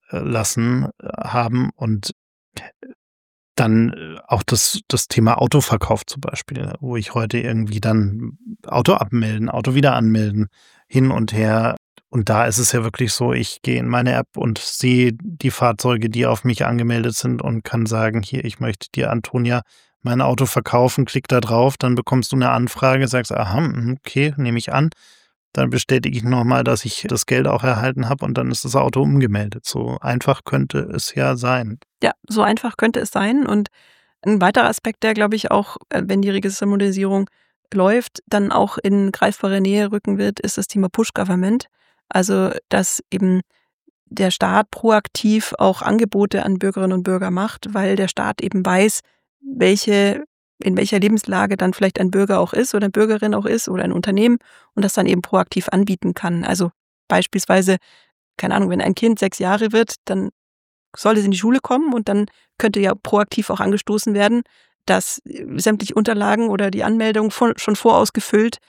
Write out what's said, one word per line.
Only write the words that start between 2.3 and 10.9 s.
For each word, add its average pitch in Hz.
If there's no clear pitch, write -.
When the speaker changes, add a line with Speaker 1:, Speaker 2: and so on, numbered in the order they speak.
Speaker 1:
dann 110
auch 104
das, -
das -
Thema 113
Autoverkauf 120
zum -
Beispiel, -
wo 123
ich 110
heute 113
irgendwie 110
dann 110
Auto 123
abmelden, 110
Auto 127
wieder 139
anmelden, 107
hin 131